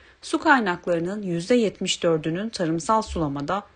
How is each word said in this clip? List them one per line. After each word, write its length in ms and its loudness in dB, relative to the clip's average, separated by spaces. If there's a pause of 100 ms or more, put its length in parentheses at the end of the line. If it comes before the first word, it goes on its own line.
(220)
su 180 -4
kaynaklarının 800 2
yüzde 340 0
yetmiş 480 0
dördünün 460 0
tarımsal 520 0
sulamada, 640 -4 (120)